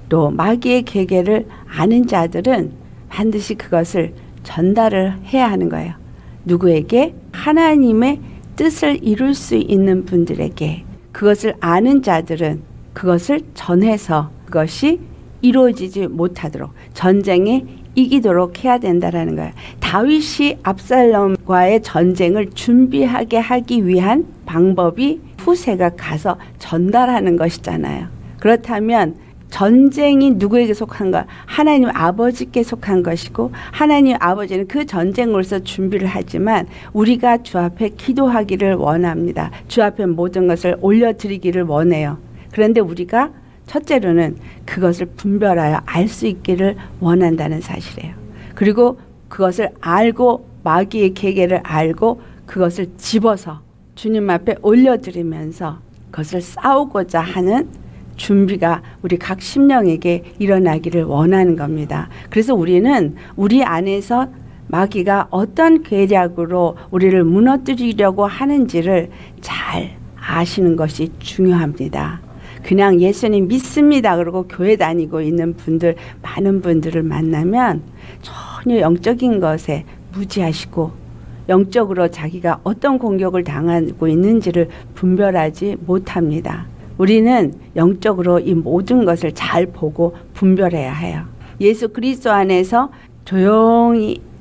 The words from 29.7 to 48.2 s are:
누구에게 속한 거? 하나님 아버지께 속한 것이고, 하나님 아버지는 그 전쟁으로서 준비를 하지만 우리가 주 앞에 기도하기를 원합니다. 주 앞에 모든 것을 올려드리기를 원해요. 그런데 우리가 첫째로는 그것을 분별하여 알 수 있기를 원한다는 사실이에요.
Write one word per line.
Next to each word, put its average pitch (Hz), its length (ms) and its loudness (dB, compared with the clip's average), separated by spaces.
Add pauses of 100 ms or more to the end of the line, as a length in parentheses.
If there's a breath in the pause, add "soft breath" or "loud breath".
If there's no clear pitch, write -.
누구에게 214 420 2
속한 208 380 -4
거? 175 140 0 (200 loud breath)
하나님 294 480 2
아버지께 233 720 -2
속한 202 400 -2
것이고, 170 480 -4 (220 loud breath)
하나님 285 460 4
아버지는 190 480 -2
그 294 200 -4
전쟁으로서 196 720 -2
준비를 190 480 -4
하지만 190 600 -2 (280 loud breath)
우리가 240 480 2
주 - 160 -6
앞에 175 320 -2
기도하기를 214 840 0
원합니다. 165 760 -2 (180 loud breath)
주 233 140 0
앞에 208 240 0
모든 180 400 0
것을 175 340 0
올려드리기를 196 840 0
원해요. 151 520 0 (360 loud breath)
그런데 214 280 2
우리가 190 500 -2 (360 loud breath)
첫째로는 190 720 0 (300 loud breath)
그것을 180 400 -2 (100)
분별하여 185 720 0
알 185 220 0
수 - 180 -6
있기를 190 500 -2 (240 loud breath)
원한다는 165 600 0
사실이에요. - 540 -12 (400 loud breath)